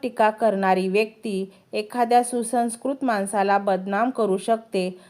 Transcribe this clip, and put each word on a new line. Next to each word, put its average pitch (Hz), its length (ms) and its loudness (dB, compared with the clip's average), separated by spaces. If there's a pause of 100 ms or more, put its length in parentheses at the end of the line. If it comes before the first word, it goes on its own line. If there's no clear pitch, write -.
टीका 226 280 2
करणारी 196 580 2
व्यक्ती 196 640 -4 (200)
एखाद्या 233 520 2
सुसंस्कृत 240 800 -4
माणसाला 202 540 0
बदनाम 196 520 0
करू 208 260 0
शकते, 196 720 -4